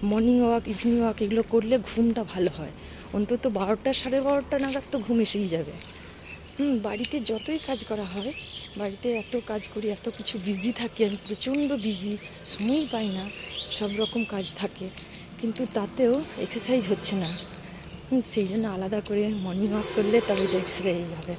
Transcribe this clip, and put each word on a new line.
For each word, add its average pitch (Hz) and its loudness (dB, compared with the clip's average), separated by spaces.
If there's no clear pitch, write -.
মর্নিং 226 6
ওয়াক, 233 4
ইভিনিং 233 2
ওয়াক 220 2
এগুলো 220 2
করলে 226 4
ঘুমটা 233 4
ভালো 185 2
হয়। 151 -8
অন্তত 208 0
বারোটা, 214 2
সাড়ে 262 2
বারোটা 285 2
নাগাদ 269 -4
তো 285 0
ঘুম 233 4
এসেই 202 6
যাবে। 156 -2
হুম, 277 2
বাড়িতে 214 -2
যতই 294 -2
কাজ 262 -2
করা 208 -2
হয়, 202 -4
বাড়িতে 202 -4
এত - -10
কাজ 214 -2
করি, 214 -2
এত - -10
কিছু - -4
বিজি 202 4
থাকি 233 -6
আমি, 202 -2
প্রচণ্ড 269 -2
বিজি, 202 0
সময়ই 262 2
পাই 220 0
না 190 -4
সব 208 0
রকম 220 0
কাজ 196 0
থাকে, 190 -6
কিন্তু 226 -2
তাতেও 233 4
এক্সারসাইজ 240 2
হচ্ছে 190 0
না। 160 -2
হুম, 254 4
সেই 202 2
জন্য 220 0
আলাদা 190 -2
করে 208 2
মর্নিং 185 0
ওয়াক 214 0
করলে 214 6
তবে 190 4
তো 180 4
এক্সারসাইজ 175 0
হবে। 175 -6